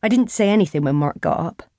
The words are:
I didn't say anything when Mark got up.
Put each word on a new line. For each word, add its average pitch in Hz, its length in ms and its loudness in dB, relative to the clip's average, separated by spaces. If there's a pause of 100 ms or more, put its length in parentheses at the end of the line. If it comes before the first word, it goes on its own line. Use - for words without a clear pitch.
I 220 60 -2
didn't 247 240 2
say 202 180 0
anything 190 340 2
when 139 120 0
Mark 147 240 -2
got - 200 -2
up. - 240 -8 (160)